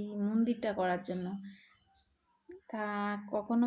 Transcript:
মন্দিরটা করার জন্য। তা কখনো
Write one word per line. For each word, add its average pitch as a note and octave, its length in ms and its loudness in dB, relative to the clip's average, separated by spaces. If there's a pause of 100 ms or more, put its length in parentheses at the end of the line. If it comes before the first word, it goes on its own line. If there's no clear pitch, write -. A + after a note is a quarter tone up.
(260)
মন্দিরটা A3+ 460 2
করার F3+ 300 2
জন্য। F3+ 240 -4 (1400)
তা G#3+ 160 -4 (460)
কখনো A3+ 360 2